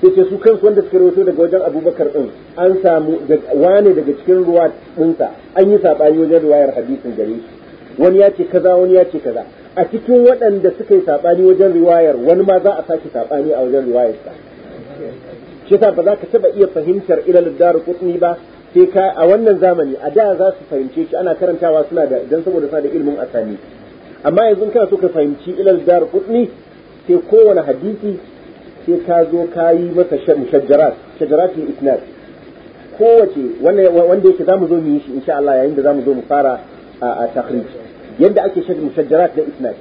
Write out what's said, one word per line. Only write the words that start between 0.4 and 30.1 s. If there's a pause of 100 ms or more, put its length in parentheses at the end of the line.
wanda
suke
rawaito
daga
wajen
Abu
Bakar
din, (260)
an
samu (100)
da-, (160)
wane
daga
cikin
ruwa (280)
ɗinsa, (280)
an
yi
saɓani
wajen
riwayar
hadisin
gare
shi. (480)
Wani
ya
ce
kaza,
wani
ya
ce
kaza. (320)
A
cikin
waɗanda
suka
yi
saɓani
wajen
riwayar,
wani
ma
za
a
sake
saɓani
a
wajen
riwayarsa. (1400)
Shi
yasa
ba
za
ka (120)
taɓa
iya
fahimtar
ilal
Daraqutni
ba (360)
sai
ka,
a
wannan
zamani,
a
da
za
su
fahimce
shi,
ana
karantawa
suna
da, (100)
dan
saboda
suna
da
ilimin
asani. (680)
Amma
yanzu
kana
so
ka
fahimci
ilal
Daraqutni, (580)
sai (120)
kowane
hadisi (680)
sai
ka
zo
ka
yi
masa